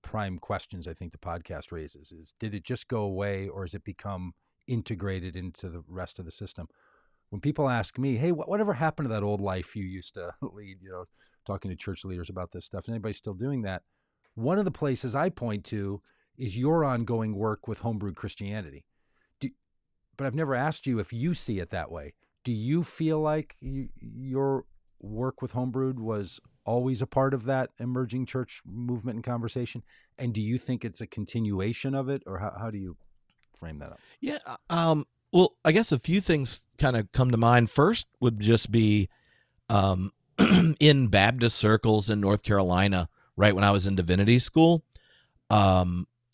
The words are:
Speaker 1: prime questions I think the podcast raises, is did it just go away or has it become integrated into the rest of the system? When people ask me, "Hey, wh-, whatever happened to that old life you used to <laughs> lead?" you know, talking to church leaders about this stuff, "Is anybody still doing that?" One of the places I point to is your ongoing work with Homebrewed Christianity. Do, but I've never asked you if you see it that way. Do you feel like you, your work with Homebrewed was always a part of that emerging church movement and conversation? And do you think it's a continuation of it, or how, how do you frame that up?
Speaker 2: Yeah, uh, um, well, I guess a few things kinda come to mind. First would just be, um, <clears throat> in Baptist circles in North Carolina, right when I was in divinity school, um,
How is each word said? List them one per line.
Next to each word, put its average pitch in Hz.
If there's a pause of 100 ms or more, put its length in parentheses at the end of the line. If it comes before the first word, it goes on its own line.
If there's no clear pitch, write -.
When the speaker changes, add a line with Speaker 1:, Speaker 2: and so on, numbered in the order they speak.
Speaker 1:
prime 98
questions 90
I 80
think 87
the -
podcast 82
raises, 78
is 82
did 104
it 90
just -
go 113
away 98
or 98
has 90
it 98
become 92 (320)
integrated 95
into 90
the 85
rest 90
of 92
the 80
system? 87 (640)
When 101
people 147
ask 117
me, 135
"Hey, 151
wh-, 156
whatever 208
happened 151
to 110
that 104
old 104
life 92
you 101
used 92
to 87
<laughs> -
lead?" 101
you 95
know, 90 (400)
talking 98
to 87
church -
leaders 87
about 92
this -
stuff, -
"Is -
anybody 113
still 101
doing 127
that?" 95 (520)
One 143
of 208
the 180
places 131
I 151
point 110
to 101 (380)
is 110
your 151
ongoing 113
work 107
with 110
Homebrewed 104
Christianity. 101 (540)
Do, - (680)
but 135
I've 123
never 147
asked 143
you 123
if 101
you 139
see 107
it 85
that 82
way. 73 (300)
Do 123
you 123
feel 156
like 151
you, 135 (100)
your 131 (360)
work 110
with 127
Homebrewed 127
was 107 (240)
always 123
a 127
part 135
of 120
that 131
emerging 127
church -
movement 120
and 117
conversation? 120 (360)
And 120
do 110
you 110
think 127
it's 110
a 107
continuation 107
of 135
it, 135
or 95
how, 101
how 110
do 107
you 92 (600)
frame 156
that -
up? - (200)
Speaker 2:
Yeah, 294
uh, 120 (140)
um, 165 (240)
well, 180
I 156
guess -
a 135
few 175
things 147 (160)
kinda 123
come 127
to 117
mind. 117
First 190 (140)
would 113
just 104
be, 107 (600)
um, 98 (260)
<clears throat> 175
in 143
Baptist 110
circles 107
in 104
North 101
Carolina, 95 (280)
right 101
when 95
I 101
was 98
in 98
divinity 95
school, 165 (640)
um, 92 (260)